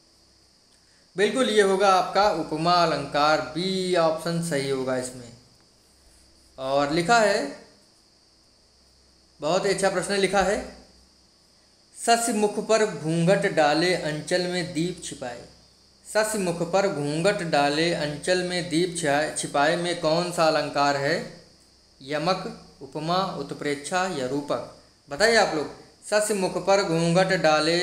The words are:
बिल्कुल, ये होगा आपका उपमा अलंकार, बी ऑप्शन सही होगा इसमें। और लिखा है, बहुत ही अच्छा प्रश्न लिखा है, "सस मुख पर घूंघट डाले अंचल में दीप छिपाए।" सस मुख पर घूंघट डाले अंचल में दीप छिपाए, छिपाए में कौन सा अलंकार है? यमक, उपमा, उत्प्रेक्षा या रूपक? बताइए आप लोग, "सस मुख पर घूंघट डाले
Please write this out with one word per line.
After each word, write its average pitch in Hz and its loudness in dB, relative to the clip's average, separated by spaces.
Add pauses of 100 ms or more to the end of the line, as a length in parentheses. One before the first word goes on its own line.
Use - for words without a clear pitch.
(1160)
बिल्कुल, 226 2
ये 214 4
होगा 196 4
आपका 190 2
उपमा 160 -2
अलंकार, 151 2
बी 185 -2
ऑप्शन 165 0
सही 139 -2
होगा 131 -2
इसमें। 123 -10 (1300)
और 139 0
लिखा 170 4
है, 220 0 (1800)
बहुत 175 0
ही 196 0
अच्छा 190 0
प्रश्न 185 -4
लिखा 196 2
है, 208 -2 (1300)
"सस 233 4
मुख 208 0
पर 214 4
घूंघट 170 0
डाले 156 2
अंचल 151 -2
में 180 -4
दीप 175 -4
छिपाए।" 120 -12 (680)
सस 214 2
मुख 175 -2 (100)
पर 196 2
घूंघट 156 -2
डाले 156 0
अंचल 151 -2
में 180 -4
दीप 165 0
छिपाए, 151 0
छिपाए 151 0
में 175 -4
कौन 175 0
सा 165 2
अलंकार 143 2
है? 143 0 (840)
यमक, 156 -4 (180)
उपमा, 156 -4
उत्प्रेक्षा 147 -4 (140)
या 127 -4
रूपक? 139 -6 (340)
बताइए 165 2
आप 185 2
लोग, 147 -4 (360)
"सस 208 0
मुख 185 -2
पर 196 4
घूंघट 170 2 (100)
डाले 156 4